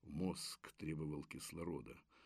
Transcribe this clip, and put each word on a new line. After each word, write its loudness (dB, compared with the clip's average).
Мозг 0
требовал 0
кислорода. -2